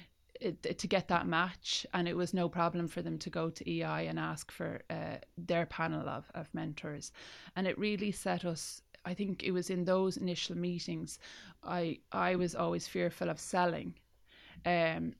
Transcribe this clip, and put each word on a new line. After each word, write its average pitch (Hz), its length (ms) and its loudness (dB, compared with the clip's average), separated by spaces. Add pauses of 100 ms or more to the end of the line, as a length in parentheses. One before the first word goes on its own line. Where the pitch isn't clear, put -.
(400)
it, 185 380 -2
to - 80 -2
get 185 220 4
that 170 180 4
match, 175 580 0 (100)
and 175 120 4
it 170 100 0
was 175 160 2
no 175 160 4
problem 170 380 2
for 170 160 -4
them 165 160 -2
to - 120 -6
go 165 200 0
to - 180 -8
E 165 140 0
I 156 200 0
and 160 180 -2
ask 160 320 -4
for, 165 360 -6
uh, 165 280 -4 (200)
their 170 300 2
panel 160 420 -2
of, - 260 -6
of 160 180 -8
mentors. 147 580 -6 (460)
And 190 100 0
it - 120 0
really 208 340 2
set 175 320 0
us, - 380 -4 (220)
I 180 100 -4
think 196 280 -2
it - 80 0
was 180 200 2
in 180 140 2
those 185 320 4
initial 180 400 -2
meetings, 175 640 -4 (460)
I, 170 340 0 (140)
I 180 240 4
was 175 180 2
always 175 320 0
fearful 175 440 0
of 156 100 -4
selling. 175 540 2 (720)
Um, 165 540 4